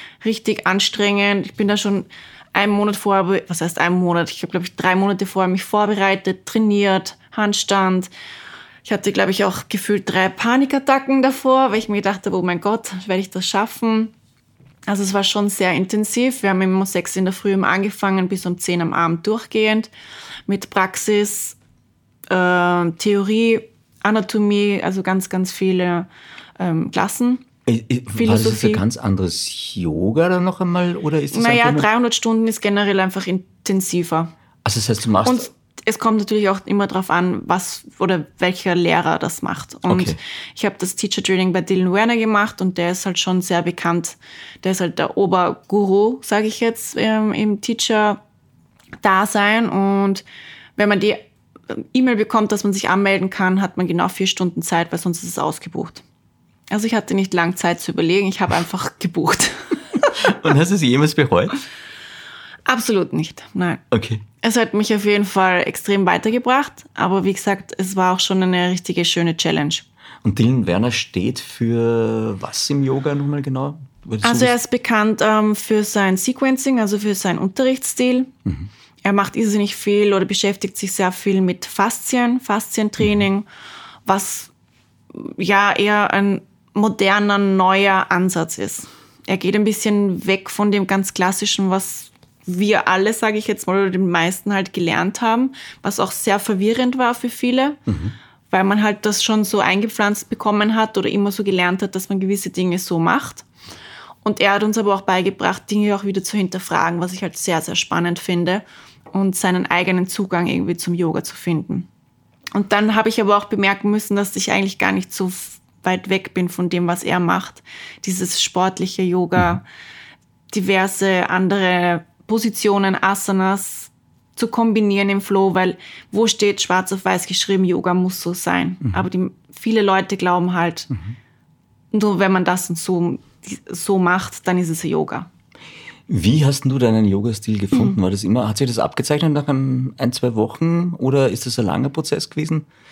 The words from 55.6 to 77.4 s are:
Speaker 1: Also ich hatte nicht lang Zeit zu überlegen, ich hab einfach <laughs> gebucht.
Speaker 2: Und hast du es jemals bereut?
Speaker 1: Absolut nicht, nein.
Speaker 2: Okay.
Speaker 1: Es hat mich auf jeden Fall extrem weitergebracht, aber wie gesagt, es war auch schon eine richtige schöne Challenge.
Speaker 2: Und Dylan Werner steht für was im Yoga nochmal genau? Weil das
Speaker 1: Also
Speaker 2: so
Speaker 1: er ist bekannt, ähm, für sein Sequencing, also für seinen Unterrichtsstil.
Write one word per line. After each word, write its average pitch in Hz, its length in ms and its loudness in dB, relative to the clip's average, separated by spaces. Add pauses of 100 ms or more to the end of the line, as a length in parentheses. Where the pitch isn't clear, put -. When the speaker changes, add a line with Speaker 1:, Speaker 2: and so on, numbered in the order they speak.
Speaker 1:
Also 214 180 0
ich 226 80 0
hatte 214 180 -2
nicht 190 200 0
lang 175 240 2
Zeit 175 220 0
zu - 120 -6
überlegen, 185 360 2
ich 190 140 -2
hab 190 100 0
einfach 170 440 -2
<laughs> - 40 -18
gebucht. - 520 0 (920)
Speaker 2:
Und 151 120 4
hast 170 160 2
du 202 40 2
es 180 60 0
jemals 143 340 2
bereut? 151 360 2 (1120)
Speaker 1:
Absolut 226 500 0
nicht, - 300 -6 (100)
nein. 180 240 -2 (140)
Speaker 2:
Okay. 110 300 -2 (200)
Speaker 1:
Es 226 160 0
hat 226 160 0
mich 214 200 0
auf 202 120 0
jeden 208 200 2
Fall 185 420 2
extrem 196 380 0
weitergebracht, 247 800 0 (100)
aber 185 280 0
wie 190 100 0
gesagt, 196 440 -4
es 190 180 -6
war 185 180 2
auch 185 60 -2
schon 190 220 0
eine 180 300 2
richtige 175 340 -2
schöne 170 320 0
Challenge. 160 360 0 (500)
Speaker 2:
Und 104 160 0
Dylan 120 260 4
Werner 98 260 2
steht 113 480 -4
für 113 1040 0
was - 300 -6
im 139 120 0
Yoga 135 300 0
nochmal 143 300 -2
genau? 139 340 -4 (260)
Weil - 160 -4
das 202 80 2
Speaker 1:
Also 240 140 2
Speaker 2:
so 254 40 6
Speaker 1:
er 247 100 4
ist - 160 -4
bekannt, 220 520 0
ähm, 214 320 4
für 214 280 0
sein 196 340 2
Sequencing, 262 640 0
also 214 180 0
für 208 160 -2
seinen 190 240 -2
Unterrichtsstil. 254 880 0 (180)